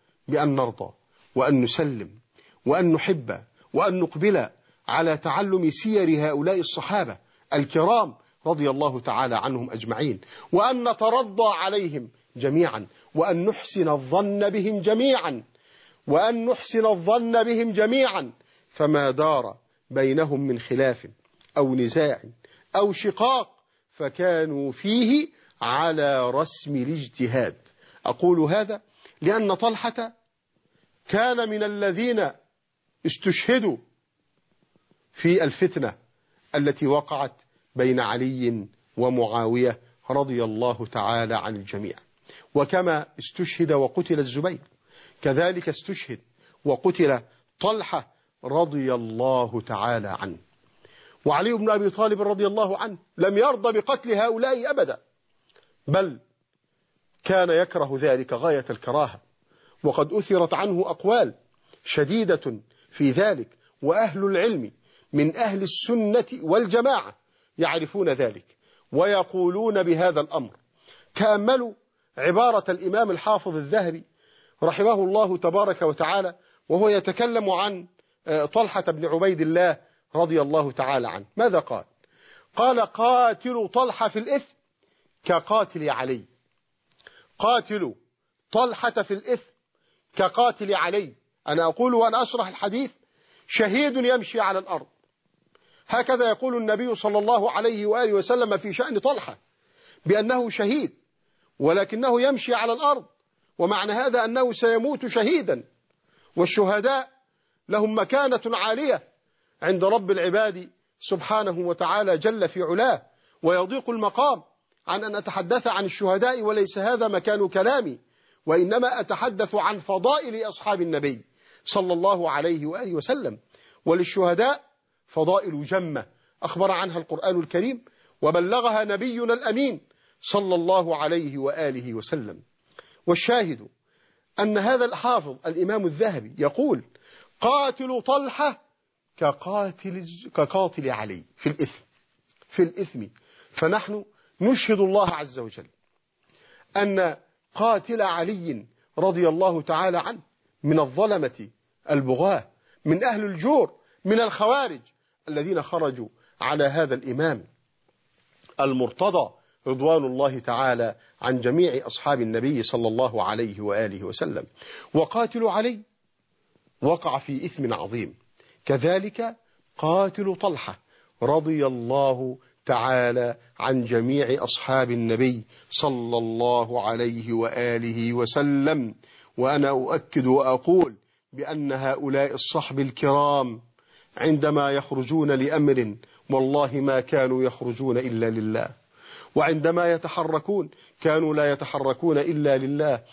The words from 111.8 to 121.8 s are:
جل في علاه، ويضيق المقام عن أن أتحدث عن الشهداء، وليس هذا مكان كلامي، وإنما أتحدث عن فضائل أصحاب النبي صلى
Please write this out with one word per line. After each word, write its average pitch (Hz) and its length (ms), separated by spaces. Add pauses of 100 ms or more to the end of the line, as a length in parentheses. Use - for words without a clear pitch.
جل 202 300
في 185 140
علاه، 180 400 (400)
ويضيق 185 480
المقام 226 520 (440)
عن 202 180
أن 190 120
أتحدث 190 500
عن 196 180
الشهداء، 196 580
وليس 208 360
هذا 220 300
مكان 202 400
كلامي، 196 500 (480)
وإنما 220 540
أتحدث 208 540
عن 202 240
فضائل 220 720
أصحاب 202 320
النبي 143 440 (400)
صلى 185 280